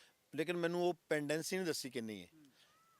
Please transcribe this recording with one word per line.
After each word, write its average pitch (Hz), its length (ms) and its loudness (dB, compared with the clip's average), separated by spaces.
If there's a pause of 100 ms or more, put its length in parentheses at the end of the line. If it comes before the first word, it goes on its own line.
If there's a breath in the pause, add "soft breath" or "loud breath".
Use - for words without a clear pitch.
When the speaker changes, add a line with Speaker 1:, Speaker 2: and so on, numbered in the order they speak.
(340 soft breath)
Speaker 1:
ਲੇਕਿਨ 160 220 -2
ਮੈਨੂੰ 175 320 2
ਉਹ 175 60 2 (140)
ਪੈਂਡੈਂਸੀ 151 480 0
ਨਹੀਂ 185 100 0
ਦੱਸੀ 139 240 -2
ਕਿੰਨੀ 110 320 -4
ਹੈ। 87 120 -16
Speaker 2:
ਹੂੰ। - 160 -20 (500 soft breath)